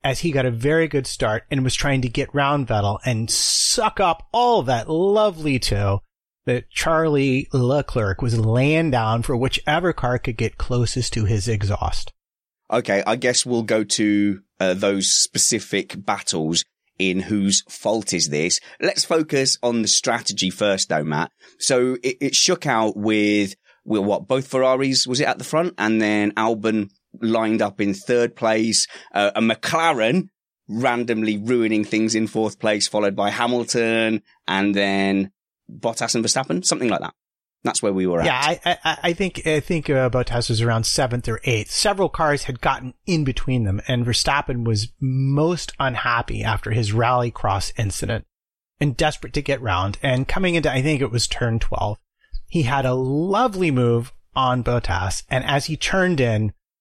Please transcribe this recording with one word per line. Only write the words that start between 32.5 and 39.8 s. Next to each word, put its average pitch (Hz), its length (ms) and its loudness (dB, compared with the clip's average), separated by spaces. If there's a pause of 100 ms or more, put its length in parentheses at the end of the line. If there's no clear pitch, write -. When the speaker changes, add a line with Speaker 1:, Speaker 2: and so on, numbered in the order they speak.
Speaker 2:
place, 107 300 0
followed 104 260 0
by 101 140 0
Hamilton, 113 920 0 (260)
and 98 260 0
then 98 560 0 (400)
Bottas 117 440 -4
and 113 100 0
Verstappen, 139 400 -2
something 131 240 0
like 98 120 0
that. - 120 -8 (520)
That's - 160 -2
where 104 120 0
we 92 160 0
were 85 120 0
at. 156 60 2
Speaker 1:
Yeah, 147 380 0
I, 175 200 0
I, 156 200 -2
I 175 80 0
think, 185 340 -4
I 156 140 2
think, 156 280 -4